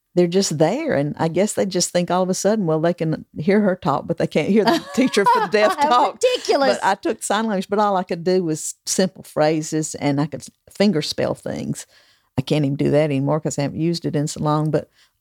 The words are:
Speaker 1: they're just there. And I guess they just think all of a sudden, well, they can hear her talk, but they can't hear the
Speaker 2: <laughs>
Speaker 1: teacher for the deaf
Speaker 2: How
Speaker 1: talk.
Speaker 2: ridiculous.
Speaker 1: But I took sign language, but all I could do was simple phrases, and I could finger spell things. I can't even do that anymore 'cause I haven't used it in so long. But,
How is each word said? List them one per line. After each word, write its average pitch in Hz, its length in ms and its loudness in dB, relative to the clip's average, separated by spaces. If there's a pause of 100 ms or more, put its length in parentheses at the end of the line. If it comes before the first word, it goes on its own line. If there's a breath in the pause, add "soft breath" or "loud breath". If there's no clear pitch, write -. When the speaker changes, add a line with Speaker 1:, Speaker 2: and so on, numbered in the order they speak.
(160)
Speaker 1:
they're 175 100 6
just 175 320 0
there. 214 380 0
And 143 200 -2
I 165 120 0
guess 175 240 0
they 208 120 -2
just 180 260 -2
think 175 200 -2
all 185 140 0
of 180 40 0
a 190 60 0
sudden, 202 320 0
well, 156 140 0
they 170 120 2
can 160 320 -4 (140)
hear 190 220 2
her 185 160 2
talk, 143 320 -2
but 175 100 -4
they 180 80 0
can't 160 220 0
hear 202 160 4
the - 240 2
Speaker 2:
<laughs> - 80 -14
Speaker 1:
teacher - 280 2
for 480 180 4
the 392 100 -2
deaf 320 240 4
Speaker 2:
How 294 120 2
Speaker 1:
talk. - 260 4
Speaker 2:
ridiculous. 370 640 2
Speaker 1:
But - 60 -4
I 190 120 2
took 233 260 -6
sign 220 240 -2
language, 196 220 -2
but 202 100 -2
all 208 180 2
I 180 60 0
could 170 220 -6
do 185 180 2
was 156 320 -4 (100)
simple - 380 -2
phrases, 156 720 -2
and 143 260 0
I 156 60 -2
could - 180 -12 (240)
finger 196 340 2
spell - 340 -4
things. - 500 -8 (500 soft breath)
I - 60 0
can't 151 220 0
even 139 120 -2
do 143 140 0
that 147 140 4
anymore 143 360 0
'cause 151 200 -4
I - 20 -2
haven't 139 180 -4
used 165 240 -2
it 147 120 -4
in 147 100 -2
so - 160 -8
long. 151 300 0
But, - 180 -4 (300 soft breath)